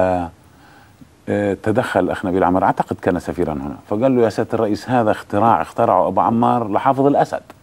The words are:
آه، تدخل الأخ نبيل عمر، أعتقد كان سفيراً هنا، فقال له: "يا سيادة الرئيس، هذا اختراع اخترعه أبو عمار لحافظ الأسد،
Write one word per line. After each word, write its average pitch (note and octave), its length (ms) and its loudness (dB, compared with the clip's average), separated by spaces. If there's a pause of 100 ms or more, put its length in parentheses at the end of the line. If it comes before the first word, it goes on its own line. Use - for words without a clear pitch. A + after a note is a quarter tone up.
(1300)
آه، G2+ 340 0
تدخل A2 380 0
الأخ E2+ 260 -2
نبيل F#2 180 2
عمر، F#2 200 2
أعتقد - 380 0
كان F2+ 160 0
سفيراً E2 340 -4
هنا، C#2 240 -8 (120)
فقال B2 280 0
له: A#2+ 60 4
"يا A2 60 4
سيادة A2 260 -4
الرئيس، G#2+ 360 -2
هذا A#2 200 2
اختراع G#2 520 0
اخترعه F#2+ 460 2
أبو F#2+ 120 0
عمار A#2 480 0
لحافظ C3+ 380 0
الأسد، C#3+ 340 0 (220)